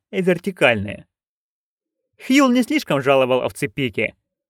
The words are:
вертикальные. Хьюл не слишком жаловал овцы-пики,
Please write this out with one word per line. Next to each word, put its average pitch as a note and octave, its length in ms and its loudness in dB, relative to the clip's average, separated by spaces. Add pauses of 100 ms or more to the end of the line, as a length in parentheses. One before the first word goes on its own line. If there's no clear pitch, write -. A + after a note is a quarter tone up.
(100)
вертикальные. E3+ 960 -2 (1200)
Хьюл C4 240 4
не B3 120 2
слишком G3 400 -2
жаловал B2+ 400 2
овцы-пики, A#2+ 720 -6 (340)